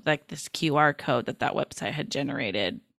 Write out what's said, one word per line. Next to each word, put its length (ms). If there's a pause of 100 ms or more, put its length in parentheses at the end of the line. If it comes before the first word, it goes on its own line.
like, 220
this 200
Q 280
R 180
code 320
that 140
that 140
website 380
had 180
generated 720 (180)